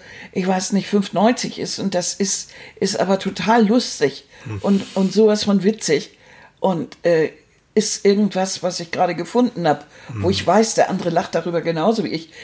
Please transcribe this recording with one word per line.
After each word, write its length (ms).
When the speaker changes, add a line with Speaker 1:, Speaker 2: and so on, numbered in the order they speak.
Speaker 1:
ich 160
weiß 260
nicht, 140
fünf 260
neunzig 460
ist 220
und 160
das 180
ist, 360
ist 220
aber 180
total 480
lustig 600
Speaker 2:
Mhm. 160
Speaker 1:
und, 220
und 160
sowas 320
von 200
witzig 520
und, 440
äh, 260
ist 300
irgendwas, 580
was 180
ich 100
gerade 240
gefunden 520
hab, 200
wo 180
Speaker 2:
Mhm. 40
Speaker 1:
ich 160
weiß, 280
der 160
andere 180
lacht 260
darüber 280
genauso 420
wie 40
ich, 220